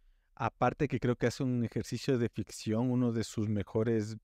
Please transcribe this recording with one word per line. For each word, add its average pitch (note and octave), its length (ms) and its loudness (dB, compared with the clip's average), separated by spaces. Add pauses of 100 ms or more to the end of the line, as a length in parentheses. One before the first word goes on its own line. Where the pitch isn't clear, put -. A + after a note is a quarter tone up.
(380)
Aparte B2+ 520 0
que B2 120 -2
creo B2 160 2
que B2+ 100 2
hace A#2 160 -2
un B2 220 0
ejercicio A#2+ 520 -2
de A#2 120 0
ficción, A2+ 640 -2
uno B2 220 2
de A2+ 120 -2
sus G#2+ 240 -2
mejores A2 760 0